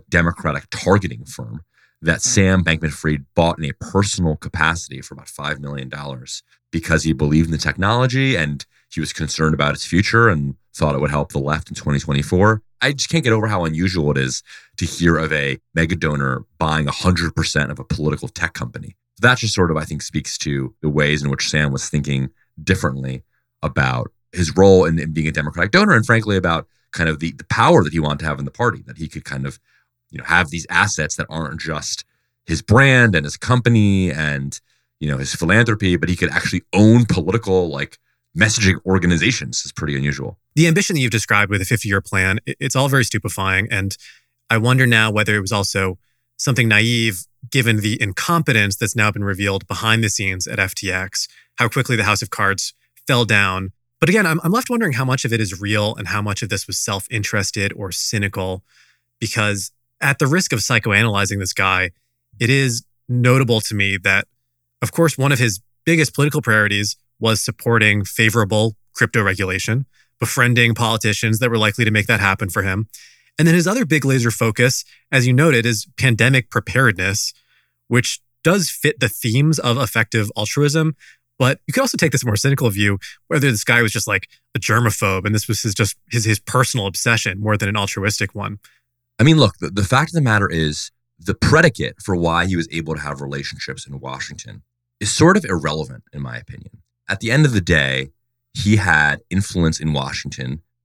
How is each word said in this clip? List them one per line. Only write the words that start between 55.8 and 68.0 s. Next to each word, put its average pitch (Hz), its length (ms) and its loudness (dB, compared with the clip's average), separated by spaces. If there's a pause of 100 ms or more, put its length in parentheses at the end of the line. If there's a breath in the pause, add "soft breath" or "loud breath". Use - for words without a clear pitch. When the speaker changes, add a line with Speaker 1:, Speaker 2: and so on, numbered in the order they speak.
Speaker 2:
and 95 140 -8
how 104 120 -2
much 104 220 -4
of 98 60 -6
this - 180 -6
was 98 100 -6
self-interested 101 1000 -4
or 95 160 -10
cynical, 95 680 -4 (600 soft breath)
because 104 500 -2 (320)
at 139 140 0
the 151 80 0
risk 165 260 0
of 131 60 -2
psychoanalyzing 104 800 0
this 92 160 -6
guy, 92 380 0 (480)
it 117 100 2
is 131 340 0 (240)
notable 123 540 4
to - 140 -6
me 98 220 0
that, 98 300 0 (540)
of - 100 -2
course, 165 240 2
one 139 160 2
of 135 60 2
his 110 240 0 (240)
biggest 160 300 2
political 147 260 0
priorities 104 560 0 (220)
was 110 200 2
supporting 107 640 2